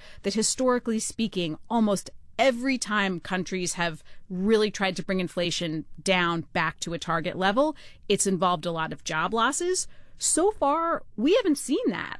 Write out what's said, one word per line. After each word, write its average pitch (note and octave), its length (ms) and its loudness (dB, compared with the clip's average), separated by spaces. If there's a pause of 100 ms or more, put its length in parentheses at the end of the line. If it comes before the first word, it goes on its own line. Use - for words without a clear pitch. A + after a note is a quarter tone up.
(220)
that G3 140 -2
historically A#3+ 640 0
speaking, F3+ 580 -4 (100)
almost G#3 440 2 (260)
every B3+ 400 2
time G3 420 0
countries F#3 540 -4
have E3+ 300 -4 (260)
really G#3 400 4
tried F#3+ 280 -2
to F#3+ 60 -6
bring F#3 160 -2
inflation E3+ 680 -2 (180)
down F3 380 2 (120)
back E3 280 0
to E3+ 120 -6
a E3+ 60 -6
target E3 400 -2
level, A#3+ 360 4 (320)
it's G3+ 200 2
involved F3+ 400 2
a E3+ 40 -2
lot D#3+ 220 -4
of - 100 -14
job E3+ 300 0
losses. C4+ 540 0 (320)
So F#4 320 2
far, E4 500 0 (140)
we C4+ 200 4
haven't G4 220 4
seen F#4 320 0
that. - 300 -4